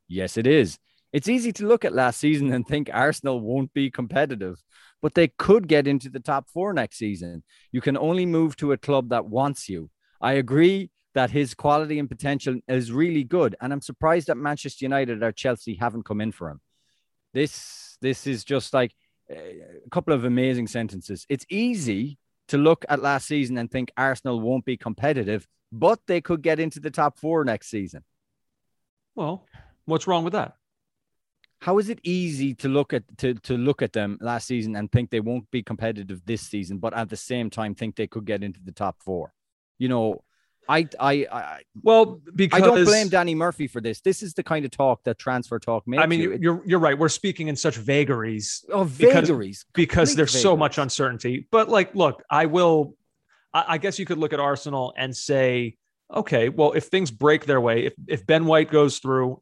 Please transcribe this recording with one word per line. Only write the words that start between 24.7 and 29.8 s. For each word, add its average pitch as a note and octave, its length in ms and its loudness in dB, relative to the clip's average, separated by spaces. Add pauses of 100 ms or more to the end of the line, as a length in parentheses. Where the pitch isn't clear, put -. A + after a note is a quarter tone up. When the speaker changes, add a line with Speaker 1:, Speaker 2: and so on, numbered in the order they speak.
Speaker 1:
competitive, A2 720 -2 (240)
but E3+ 360 2
they F3 120 0
could D#3+ 220 -4
get D#3 180 2
into D#3+ 200 -4
the D3 120 -8
top D3 280 0
four D#3+ 240 -2
next A2+ 260 -2
season. F2+ 340 -8 (1120)
Speaker 2:
Well, F#3 300 -6 (400)